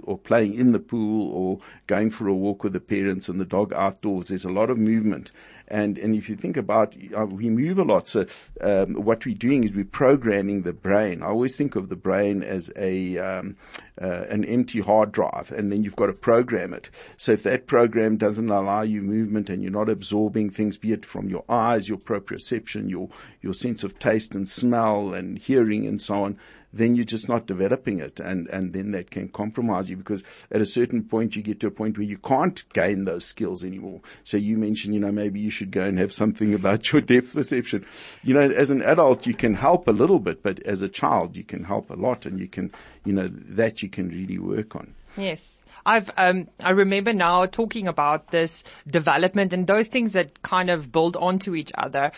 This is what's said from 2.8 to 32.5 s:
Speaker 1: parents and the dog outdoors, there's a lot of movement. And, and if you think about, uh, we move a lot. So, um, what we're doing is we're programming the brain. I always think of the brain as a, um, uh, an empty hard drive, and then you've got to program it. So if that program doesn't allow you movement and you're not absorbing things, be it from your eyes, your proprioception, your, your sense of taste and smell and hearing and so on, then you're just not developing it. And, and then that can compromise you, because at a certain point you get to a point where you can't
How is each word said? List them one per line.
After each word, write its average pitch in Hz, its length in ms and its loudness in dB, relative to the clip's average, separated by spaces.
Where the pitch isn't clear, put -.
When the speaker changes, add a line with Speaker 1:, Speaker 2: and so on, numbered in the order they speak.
Speaker 1:
parents 98 480 -2
and 92 140 -4
the 92 40 -2
dog 95 280 0
outdoors, 95 560 -2
there's 95 160 -6
a 92 40 -4
lot 104 200 2
of 127 80 0
movement. 107 540 0
And, 104 300 -2
and 110 180 0
if 107 120 -4
you 107 80 -6
think - 220 -6
about, 107 380 0
uh, 110 80 -2
we 101 240 -6
move 147 300 0
a 190 40 2
lot. 98 260 2
So, 98 160 0
um, 95 360 0
what 113 300 0
we're 117 100 -4
doing 127 280 2
is 107 80 0
we're 98 140 -2
programming 101 800 2
the 87 100 -4
brain. 95 500 0
I 82 40 -4
always 120 280 0
think 143 220 -2
of 98 100 -4
the 95 80 -8
brain 95 480 0
as 92 320 -6
a, 92 420 -4
um, 95 380 -6
uh, 92 300 -6
an 107 140 -2
empty 117 380 -2
hard 104 320 4
drive, - 420 -2
and 104 160 -2
then 104 120 0
you've 101 120 -6
got 104 120 2
to 95 60 0
program 117 600 2
it. - 160 -16
So - 160 0
if 107 120 4
that - 240 0
program 113 500 4
doesn't 110 320 0
allow 101 320 2
you 107 200 -2
movement 104 480 -2
and 95 120 -4
you're 95 100 -6
not 104 160 0
absorbing 104 640 0
things, 104 260 -2
be 110 160 -4
it 110 140 -4
from 101 240 -8
your 92 180 -6
eyes, 113 400 2
your 98 120 -6
proprioception, 107 920 -6
your, 92 180 -6
your 98 120 -6
sense 113 320 -6
of 98 120 -10
taste 110 380 0
and 98 140 -6
smell 110 640 0
and 92 240 -8
hearing 107 500 2
and 104 140 -4
so 101 240 -2
on, 101 120 -6
then 117 220 4
you're 120 100 0
just 110 220 -8
not 117 200 -2
developing 98 520 0
it. 71 200 -10
And, 90 280 -6
and 92 260 -6
then 95 180 -6
that 90 200 -8
can 95 180 -8
compromise 104 600 -4
you, 92 80 -10
because 95 260 -6
at 107 100 2
a 104 40 4
certain 120 380 0
point 110 320 -2
you 107 60 -6
get 104 200 -6
to 113 60 -2
a 98 40 -2
point 107 260 -4
where 104 100 -4
you 101 100 -8
can't 139 460 0